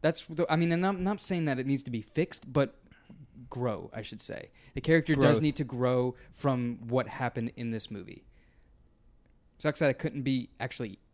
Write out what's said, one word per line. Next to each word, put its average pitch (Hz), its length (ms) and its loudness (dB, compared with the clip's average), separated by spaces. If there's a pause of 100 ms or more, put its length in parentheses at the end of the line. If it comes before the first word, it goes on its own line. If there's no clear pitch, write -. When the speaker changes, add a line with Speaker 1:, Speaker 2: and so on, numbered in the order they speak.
Speaker 1:
That's 165 240 0
the, 165 240 0
I 160 60 4
mean, 170 160 4
and 175 140 2
I'm 190 180 0
not 202 180 0
saying 170 240 -2
that 135 140 0
it 131 80 -2
needs 139 160 0
to 127 80 -8
be 117 100 -4
fixed, - 500 -4
but 139 220 2 (760)
grow, 120 440 -4
I 110 80 -8
should 107 200 -14
say. - 280 -10 (240)
The 131 80 -6
character 160 320 4
does 139 100 6
Speaker 2:
Growth. - 180 8
Speaker 1:
need 151 160 2
to 143 80 -2
grow 127 500 0 (160)
from 123 560 -2
what 123 220 0
happened 120 480 -4
in 117 140 -4
this 110 200 -6
movie. 101 320 -12 (1400)
Sucks 151 200 -2
that 151 100 4
it 127 100 -2
couldn't 143 240 -4
be 131 260 0 (100)
actually 117 400 -6 (140)